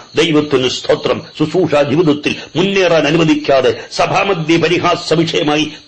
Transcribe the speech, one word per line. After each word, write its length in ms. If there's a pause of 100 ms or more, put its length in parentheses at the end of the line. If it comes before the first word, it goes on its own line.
(160)
ദൈവത്തിന് 540
സ്തോത്രം." 520 (180)
ശുശ്രൂഷാ 420
ജീവിതത്തിൽ 540 (200)
മുന്നേറാൻ 520
അനുവദിക്കാതെ 720 (120)
സഭാമധ്യ 640
പരിഹാസ 560
വിഷയമായി 580 (160)